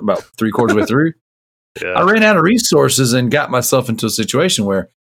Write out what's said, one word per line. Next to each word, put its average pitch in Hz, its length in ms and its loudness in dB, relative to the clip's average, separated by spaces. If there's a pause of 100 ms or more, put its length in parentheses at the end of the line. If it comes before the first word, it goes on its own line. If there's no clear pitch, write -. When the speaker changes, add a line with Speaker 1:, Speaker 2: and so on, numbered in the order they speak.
Speaker 1:
about 95 240 -4 (120)
three 113 140 -2
quarters 110 260 0
way 104 80 2
Speaker 2:
<laughs> - 20 -2
Speaker 1:
through. 147 260 0 (680)
Speaker 2:
Yeah. 90 120 -6
Speaker 1:
I 160 180 0
ran 220 140 2
out 214 120 4
of 160 60 4
resources 139 720 2
and 123 180 0
got 143 200 -2
myself 127 380 0
into 113 180 -4
a 110 40 -4
situation 123 540 -2
where 98 260 -2 (220)